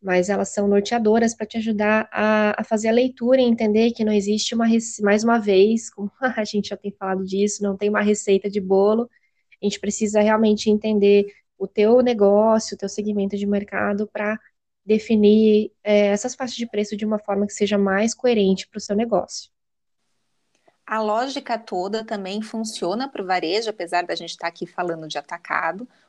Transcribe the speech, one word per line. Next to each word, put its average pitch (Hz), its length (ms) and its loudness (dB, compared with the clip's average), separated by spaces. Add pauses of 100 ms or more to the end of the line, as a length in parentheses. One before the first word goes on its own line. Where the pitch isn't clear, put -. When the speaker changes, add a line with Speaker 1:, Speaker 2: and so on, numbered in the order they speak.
Speaker 1:
mas 180 280 0
elas 175 200 -2
são 202 180 -2
norteadoras 220 680 2
pra 214 100 -10
te 226 120 -10
ajudar 214 540 0
a, 214 500 0
a - 20 -2
fazer 220 240 -2
a 220 60 2
leitura 254 480 2
e 247 40 4
entender 226 460 2
que 226 140 -4
não 214 80 2
existe 208 420 0
uma 226 100 0
rece-, 226 380 0
mais 208 200 2
uma 233 140 4
vez, 208 520 4
como 202 260 -8
<laughs> - 60 -16
a 254 220 -2
gente 208 260 -4
já 202 80 -10
tem 202 140 -10
falado 190 340 -6
disso, 202 360 -2
não 202 140 -2
tem 208 140 -2
uma 208 120 0
receita 208 480 0
de 202 120 -4
bolo, 196 480 2 (520)
a - 40 -2
gente 202 140 -4
precisa 208 420 -2
realmente 214 480 2
entender 202 580 4 (300)
o 190 100 -6
teu 220 340 4
negócio, 220 720 2
o - 20 -12
teu 202 100 -8
segmento 208 480 -4
de 202 100 -4
mercado 202 640 -4
pra 208 320 -6 (480)
definir, 214 840 4 (100)
é, 208 240 4
essas 208 260 -2
faixas 247 220 -8
de 233 100 -8
preço 208 300 -4
de 208 100 -6
uma 214 140 -2
forma 202 260 -2
que 202 60 -6
seja 208 260 0
mais 196 360 2
coerente 202 560 0
pro 214 100 -12
seu 202 160 -6
negócio. 220 560 -4 (1300)
Speaker 2:
A 220 160 -4
lógica 233 580 -2
toda 214 460 -6
também 208 360 -8
funciona 220 680 -6
pro 196 160 -10
varejo, 185 440 -2
apesar 175 360 -4
da 165 100 -6
gente 165 220 -12
tá 170 100 -8
aqui 170 180 -10
falando 165 400 -6
de 151 120 -10
atacado. 170 680 -6 (240)